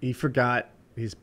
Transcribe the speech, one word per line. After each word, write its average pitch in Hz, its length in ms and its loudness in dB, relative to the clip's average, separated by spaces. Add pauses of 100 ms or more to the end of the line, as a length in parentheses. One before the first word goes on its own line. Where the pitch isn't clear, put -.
he 127 100 -2
forgot 123 580 2 (280)
his 113 260 -6